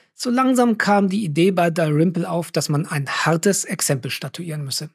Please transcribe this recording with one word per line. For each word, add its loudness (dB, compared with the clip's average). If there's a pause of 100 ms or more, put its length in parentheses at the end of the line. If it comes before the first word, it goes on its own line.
(120)
So -8
langsam 4
kam 2
die -2
Idee 2
bei 2
Dalrymple 2
auf, -4
dass -2
man 0
ein -6
hartes 0
Exempel -4
statuieren -8
müsse. -8